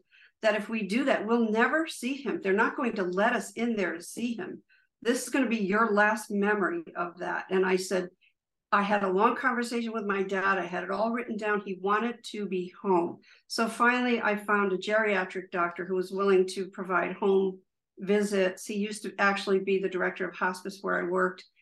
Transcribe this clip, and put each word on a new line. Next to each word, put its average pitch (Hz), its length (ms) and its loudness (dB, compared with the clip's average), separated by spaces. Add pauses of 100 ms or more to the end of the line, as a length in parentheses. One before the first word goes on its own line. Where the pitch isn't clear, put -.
(420)
that 214 140 4
if 202 120 -4
we 220 180 -4
do 226 180 0
that, 202 220 2
we'll 226 240 2
never 269 360 2
see 262 300 -6
him? 175 260 -4
They're 196 100 0
not 226 240 2
going 247 180 -2
to 202 100 -2
let 190 300 2
us - 180 -6
in 233 240 -2
there 175 180 -2
to 170 80 -12
see 233 320 -6
him. - 280 -10 (400)
This 240 200 0
is - 60 -8
gonna 269 200 2
be 226 100 0
your 208 340 2
last 214 380 2
memory 196 540 0 (120)
of 175 220 -6
that." 175 320 -6
And 185 140 4
I 185 120 2
said, 185 340 -2 (600)
I 202 100 4
had 202 220 2
a 196 40 2
long 214 280 4
conversation 233 560 -2
with 220 120 -4
my 196 200 0
dad. 190 340 0
I 180 80 -4
had 180 160 -6
it 180 80 -6
all 208 220 -2
written 233 240 -6
down. 208 240 0
He 196 200 -8
wanted 214 520 0
to 208 140 -6
be 180 360 -6
home. 185 380 2 (260)
So 226 220 0
finally, 240 520 2
I 208 140 0
found 202 380 2
a 185 60 0
geriatric 190 760 0
doctor 175 320 -2
who 185 100 -4
was 185 160 -2
willing 190 380 6
to 190 180 -6
provide 180 460 -2
home 190 480 2 (380)
visits. 202 680 2
He 220 80 -6
used 208 300 -4
to 226 120 -8
actually 196 440 2
be 190 180 0
the 185 100 -2
director 180 400 -4
of 175 60 -14
hospice 190 480 -6
where 180 160 -2
I 180 100 -2
worked. 185 360 0 (180)